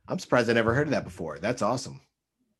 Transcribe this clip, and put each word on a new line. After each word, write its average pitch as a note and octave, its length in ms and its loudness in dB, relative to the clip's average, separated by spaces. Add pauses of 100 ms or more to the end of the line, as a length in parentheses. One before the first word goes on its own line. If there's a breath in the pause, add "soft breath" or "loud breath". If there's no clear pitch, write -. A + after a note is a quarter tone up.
I'm C#3+ 100 -4
surprised A#2+ 300 2
I A#2 40 4
never A2+ 200 4
heard D3 140 2
of C#3+ 40 -2
that G2 140 0
before. D#2+ 340 -8
That's G#2 220 -2
awesome. G#2 400 -2 (580)